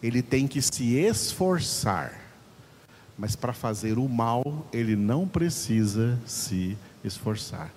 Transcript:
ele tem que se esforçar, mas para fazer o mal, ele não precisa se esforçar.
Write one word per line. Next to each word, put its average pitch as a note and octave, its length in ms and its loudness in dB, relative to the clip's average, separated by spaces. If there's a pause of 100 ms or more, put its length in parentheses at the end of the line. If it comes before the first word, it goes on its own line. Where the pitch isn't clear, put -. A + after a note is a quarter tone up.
ele A#2 180 2
tem C3+ 260 2
que C#3 140 -2
se B2 360 2
esforçar, D#3 1160 0 (1040)
mas G#2+ 180 -4
para A#2+ 200 -4
fazer A2 420 0
o C3 100 2
mal, B2 640 0
ele A2+ 260 2
não A#2 300 2
precisa A2+ 1000 2
se F#2 500 -2 (260)
esforçar. F#2+ 760 -6